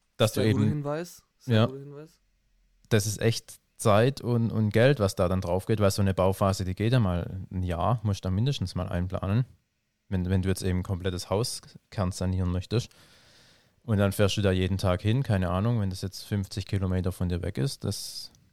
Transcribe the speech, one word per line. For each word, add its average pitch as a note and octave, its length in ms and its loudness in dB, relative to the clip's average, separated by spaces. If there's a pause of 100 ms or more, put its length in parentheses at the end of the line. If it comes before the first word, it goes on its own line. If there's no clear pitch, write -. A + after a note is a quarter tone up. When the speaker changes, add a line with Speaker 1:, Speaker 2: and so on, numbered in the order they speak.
(160)
Speaker 1:
dass A2 180 2
Speaker 2:
Sehr C3 100 0
Speaker 1:
du A2 60 4
Speaker 2:
guter - 120 4
Speaker 1:
eben - 60 4
Speaker 2:
Hinweis. D3+ 540 -4 (160)
Sehr A#2 180 0
Speaker 1:
Ja. A2+ 100 6
Speaker 2:
guter C3 120 -6
Hinweis. C#3+ 420 -18 (680)
Speaker 1:
Das G#2 180 2
ist G#2 140 -4
echt - 400 -2 (160)
Zeit A#2 440 4
und, A#2 300 0
und G#2+ 200 0
Geld, A#2+ 300 4
was F#2+ 140 2
da F2+ 140 2
dann F#2 120 0
drauf F2+ 260 -2
geht, G#2+ 140 0
weil G2 100 4
so G#2 120 0
eine F#2+ 120 2
Bauphase, F#2+ 500 2
die F2+ 100 -2
geht A2 180 0
ja B2+ 80 4
mal F2+ 500 -2
ein F#2 120 -4
Jahr, F2+ 400 0
musst G2+ 220 -2
du F#2 40 -4
da - 20 -2
mindestens G#2 440 -2
mal - 140 -4
einplanen, F#2+ 580 -2 (600)
wenn, F2+ 200 -2
wenn F#2 140 2
du F#2 60 -2
jetzt F#2 140 0
eben F2+ 180 0
ein - 20 -2
komplettes F2+ 480 -4
Haus G#2+ 300 -2 (300)
kernsanieren F#2 600 -2
möchtest. F#2 380 -2 (920)
Und A2+ 140 0
dann G2+ 160 4
fährst G2+ 240 2
du G#2+ 60 0
da G2 80 4
jeden F#2 260 2
Tag F2+ 240 0
hin, A2+ 220 0
keine F#2+ 260 0
Ahnung, G#2+ 320 0
wenn G2 80 -2
das F2+ 140 -8
jetzt - 220 -10
fünfzig G2+ 420 -4
Kilometer F#2 460 -2
von F2+ 180 -4
dir F2 120 -2
weg - 140 -6
ist, C3+ 260 -4
das - 480 -8 (220)